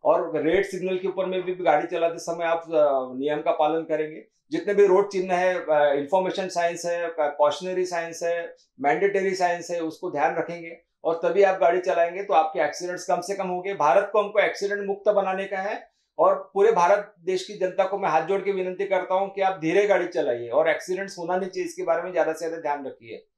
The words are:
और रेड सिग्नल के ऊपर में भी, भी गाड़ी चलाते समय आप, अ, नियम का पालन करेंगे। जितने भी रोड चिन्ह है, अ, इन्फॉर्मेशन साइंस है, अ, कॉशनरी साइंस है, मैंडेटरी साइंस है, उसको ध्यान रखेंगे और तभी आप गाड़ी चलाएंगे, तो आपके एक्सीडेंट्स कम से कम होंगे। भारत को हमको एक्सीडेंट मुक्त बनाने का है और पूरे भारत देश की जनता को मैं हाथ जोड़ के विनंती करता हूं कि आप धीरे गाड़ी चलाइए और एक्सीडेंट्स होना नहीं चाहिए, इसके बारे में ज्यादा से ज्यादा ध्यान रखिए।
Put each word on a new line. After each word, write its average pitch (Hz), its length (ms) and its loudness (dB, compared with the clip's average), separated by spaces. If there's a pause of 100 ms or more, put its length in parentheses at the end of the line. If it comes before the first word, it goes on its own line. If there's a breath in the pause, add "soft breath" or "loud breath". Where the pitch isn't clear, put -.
और 156 400 0
रेड 185 220 2
सिग्नल 185 320 -4
के 185 100 -4
ऊपर 185 180 -2
में 185 180 -4
भी, 180 100 -6
भी 180 100 -8
गाड़ी 160 240 2
चलाते 165 320 -2
समय 170 260 -6
आप, 165 220 0
अ, 139 500 2
नियम 147 240 -2
का 165 100 0
पालन 160 300 0
करेंगे। 156 440 -6 (260)
जितने 170 220 -2
भी 202 120 6
रोड 196 240 4
चिन्ह 185 240 -2
है, 180 220 2
अ, 147 380 4
इन्फॉर्मेशन 185 540 0
साइंस 170 380 -2
है, 170 240 -2
अ, 165 100 -10
कॉशनरी 180 640 2
साइंस 165 380 -6
है, 170 320 -4 (260 soft breath)
मैंडेटरी 190 540 2
साइंस 175 360 -2
है, 170 80 -4
उसको 165 320 -6
ध्यान 151 240 0
रखेंगे 165 420 -6 (260)
और 165 120 0
तभी 185 280 4
आप 190 180 4
गाड़ी 180 180 4
चलाएंगे, 175 440 0
तो 190 100 -2
आपके 165 260 2
एक्सीडेंट्स 180 460 -4
कम 185 160 0
से 196 140 -6
कम 190 120 -6
होंगे। 180 260 -4
भारत 170 400 4
को 208 80 4
हमको 202 180 0
एक्सीडेंट 196 480 -2
मुक्त 196 220 0
बनाने 190 360 0
का 196 120 -6
है 208 340 -8 (260)
और 185 360 2
पूरे 196 180 6
भारत 180 520 4
देश 185 240 -2
की 214 60 -12
जनता 185 320 0
को 196 140 -4
मैं 190 100 0
हाथ 160 120 4
जोड़ 185 200 0
के 190 100 -2
विनंती 185 340 -4
करता 185 300 0
हूं 196 120 0
कि 190 140 -6
आप 190 200 0
धीरे 180 260 2
गाड़ी 175 200 2
चलाइए 123 420 -2
और 139 200 4
एक्सीडेंट्स 185 500 -4
होना 175 180 -2
नहीं 190 120 -4
चाहिए, 180 180 -6
इसके 170 160 -10
बारे 165 180 0
में 175 120 -8
ज्यादा 156 200 2
से 151 60 -8
ज्यादा 165 180 -6
ध्यान 143 280 -4
रखिए। 117 420 -14 (100)